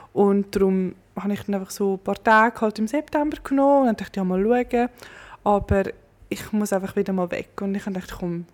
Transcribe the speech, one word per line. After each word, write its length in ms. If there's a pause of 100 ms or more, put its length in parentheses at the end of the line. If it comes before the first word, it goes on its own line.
(120)
Und 420
darum 400 (240)
habe 140
ich 120
dann 120
einfach 140
so 240
ein 100
paar 180
Tage 380
halt 180
im 80
September 560
genommen 380
und 60
dann 100
dachte 160
ich, 40
ja, 80
mal 180
schauen. 460 (540)
Aber 420 (440)
ich 240
muss 220
einfach 220
wieder 180
mal 160
weg. 180 (140)
Und 120
ich 120
habe 80
gedacht, 260
komm, 340